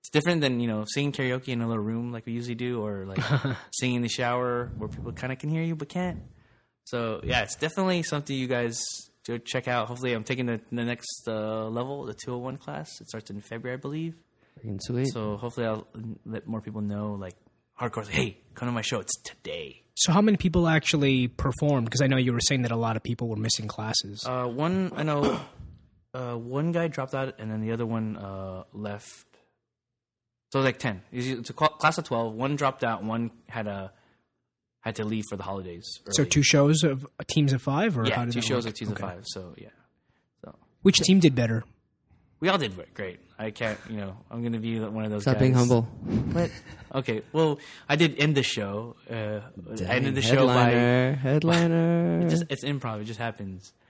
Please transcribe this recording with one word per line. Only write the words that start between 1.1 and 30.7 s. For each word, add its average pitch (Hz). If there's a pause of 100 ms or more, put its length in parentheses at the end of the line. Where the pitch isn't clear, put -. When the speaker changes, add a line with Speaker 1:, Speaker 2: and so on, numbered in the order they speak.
Speaker 1:
karaoke 127
in 120
a 117
little 110
room 117
like 113
we 117
usually 120
do, 123
or, 101
like, 95 (280)
Speaker 2:
<laughs> 120 (160)
Speaker 1:
singing 123
in 120
the 117
shower 123
where 107
people 113
kinda 131
can 151
hear 160
you 165
but 151
can't. 180 (640)
So, 117
yeah, 123
it's 101
definitely 180
something 147
you 127
guys 120 (440)
to 120
check 123
out. 120
Hopefully, 123
I'm 110
taking 127
the, 113 (120)
the 117
next, -
uh, 110
level, 127
the 110
two -
oh 123
one 131
class. 147
It 113
starts -
in 101
February, 123
I 131
believe. 156 (440)
Speaker 3:
Freaking 104
sweet. 123
Speaker 1:
So 107
hopefully 117
I'll 110
n-, 110
let 110
more 113
people 107
know, 104
like, 95 (440)
hardcore, -
"Hey, 127 (160)
come -
to 123
my 117
show. 110
It's -
today." - (120)
Speaker 2:
So -
how 196
many 214
people 175
actually 139
performed? 135
'Cause 131
I 139
know 135
you 127
were 120
saying 131
that 117
a 117
lot 113
of 113
people 120
were 110
missing 107
classes. 107
Speaker 1:
Uh, 127
one, 170
I 143
know, 143 (380)
<coughs> -
uh, 123
one 131
guy 170
dropped 135
out, 135
and 110
then 110
the 110
other 117
one, 110
uh, 95
left. 104 (1300)
So, 135
like, 135